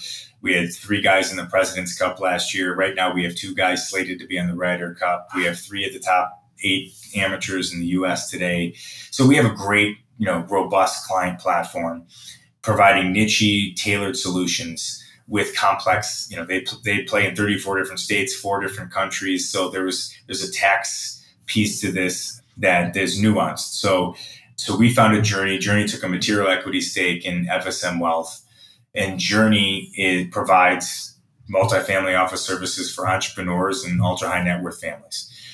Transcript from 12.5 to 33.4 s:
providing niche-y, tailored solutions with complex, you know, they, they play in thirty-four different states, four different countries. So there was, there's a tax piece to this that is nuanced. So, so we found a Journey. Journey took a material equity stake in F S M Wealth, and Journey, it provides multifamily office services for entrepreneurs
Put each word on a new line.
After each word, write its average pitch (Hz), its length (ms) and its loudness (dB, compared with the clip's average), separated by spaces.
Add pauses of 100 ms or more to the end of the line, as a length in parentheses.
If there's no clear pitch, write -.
providing 98 500 6
niche-y, 104 640 4
tailored 101 400 -2
solutions 85 840 -4 (280)
with 101 260 0
complex, - 760 0
you 95 60 -12
know, 85 80 -8
they, 92 200 -2 (200)
they 101 180 0
play 98 240 0
in 90 100 -4
thirty-four 98 420 0
different 92 220 -4
states, 101 340 -2
four 98 260 -2
different 95 300 -6
countries. 92 580 -4
So 95 200 -2
there 92 160 -4
was, - 280 -4 (140)
there's 92 160 -6
a 92 80 -6
tax - 720 -2 (240)
piece - 360 0
to 95 100 -2
this 90 480 -4 (160)
that 87 400 2
is 95 260 0
nuanced. 92 520 2
So, 92 420 0 (400)
so - 200 -4
we 117 160 6
found 107 240 6
a 107 40 4
Journey. 98 380 0
Journey 104 280 2
took - 160 -6
a 95 60 -2
material 98 400 0
equity 92 320 -2
stake 90 460 -2
in 87 220 -2
F 92 180 -2
S 90 180 -4
M 87 160 -2
Wealth, 82 420 -2 (520)
and 95 260 -2
Journey, 101 760 4
it 92 360 0
provides 90 840 2 (400)
multifamily 95 640 2
office 92 260 0
services 90 480 -4
for 90 140 -6
entrepreneurs 92 800 0